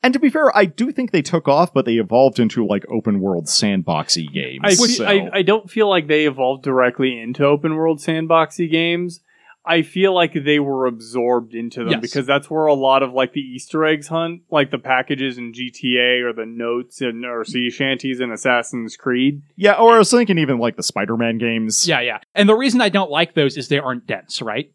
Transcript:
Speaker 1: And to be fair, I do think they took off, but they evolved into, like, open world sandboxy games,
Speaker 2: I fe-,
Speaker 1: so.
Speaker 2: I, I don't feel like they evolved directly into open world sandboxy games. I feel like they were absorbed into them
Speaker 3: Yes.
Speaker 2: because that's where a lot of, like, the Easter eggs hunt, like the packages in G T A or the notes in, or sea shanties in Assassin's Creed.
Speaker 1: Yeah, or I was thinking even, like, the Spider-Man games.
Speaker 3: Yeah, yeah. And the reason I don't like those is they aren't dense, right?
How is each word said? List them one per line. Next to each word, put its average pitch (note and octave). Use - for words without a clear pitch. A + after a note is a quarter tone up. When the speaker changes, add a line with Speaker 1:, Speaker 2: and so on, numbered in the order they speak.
Speaker 1:
And B3+
to C#4
be C#4+
fair, D4+
I G#3
do A3
think B3+
they D#3+
took D#3+
off, D3+
but C3
they A#2
evolved A#2
into, A2+
like, G2+
open G#2+
world F2+
sandboxy E2
games, C2+
Speaker 2:
I G3+
fe-, F#3+
Speaker 1:
so. A3+
Speaker 2:
I, G3
I G3
don't G3+
feel G#3+
like F3
they D3+
evolved C3+
directly B2+
into B2
open D3
world D#3+
sandboxy D#3+
games. E3+
I E3+
feel F#3+
like E3+
they D3
were C3+
absorbed A#2
into A#2
them A2+
Speaker 3:
Yes. B2
Speaker 2:
because B2
that's C#3
where D#3
a D3+
lot C3+
of, B2+
like, C3
the C#3+
Easter C3
eggs D#3
hunt, E3
like D3
the C#3+
packages C3
in A#2+
G B2
T B2
A B2
or A#2+
the A2+
notes A#2+
in, A#2+
or A#2+
sea B2
shanties C3
in B2
Assassin's A#2+
Creed. C3+
Speaker 1:
Yeah, G3+
or A3+
I -
was G#3
thinking A#3
even, C#3
like, A#2
the G2+
Spider-Man A2+
games. A2+
Speaker 3:
Yeah, D#3
yeah. A#2+
And G3+
the G#3+
reason B3
I A3
don't F#3
like E3
those C#3
is B2+
they C#3+
aren't B2+
dense, -
right? A#2+